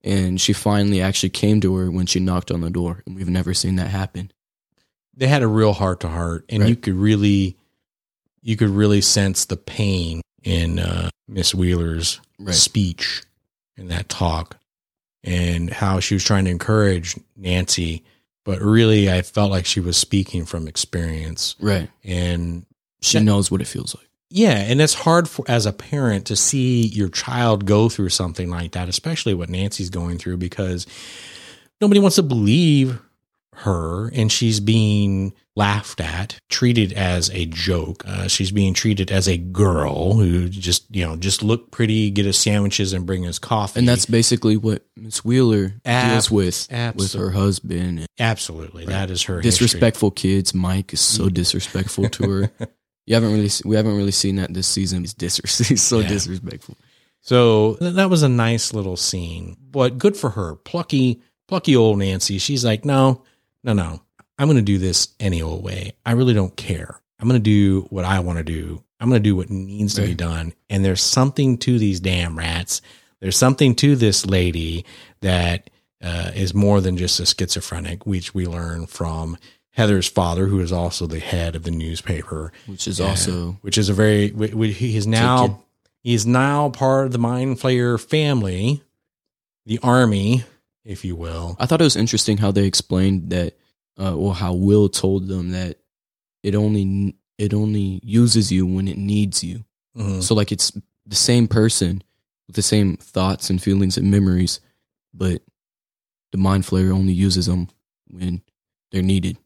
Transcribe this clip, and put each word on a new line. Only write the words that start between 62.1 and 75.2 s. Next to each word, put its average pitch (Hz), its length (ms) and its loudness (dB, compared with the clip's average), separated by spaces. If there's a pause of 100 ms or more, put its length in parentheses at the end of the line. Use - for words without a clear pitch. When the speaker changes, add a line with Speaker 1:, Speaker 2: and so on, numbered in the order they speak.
Speaker 2:
She's 123 300 -2
like, 110 180 0
"No, 135 380 2 (420)
no, 123 80 0
no. 82 300 -2 (360)
I'm 139 80 2
gonna 147 140 4
do 101 160 2
this 92 320 -2 (100)
any 92 220 -2
old 80 240 -6
way. 95 280 -10 (120)
I 117 80 0
really 123 220 4
don't 95 200 0
care. - 460 -8 (180)
I'm 110 80 -4
gonna 123 120 4
do 101 500 4
what 92 160 -6
I 95 160 0
wanna 85 240 -4
do. 80 400 -8 (160)
I'm 117 80 0
gonna 123 120 4
do 101 140 4
what 90 140 -4
needs 101 460 -4
to 101 80 0
be 95 60 0
Speaker 1:
Right. 87 100 -2
Speaker 2:
done." 82 340 -4 (160)
And 98 160 0
there's 92 180 2
something 135 580 2
to 123 180 2
these 101 220 0
damn 87 360 -2
rats. 82 460 -6 (380)
There's 95 180 -2
something 127 380 4
to 143 200 4
this 110 300 2
lady 85 580 -2 (380)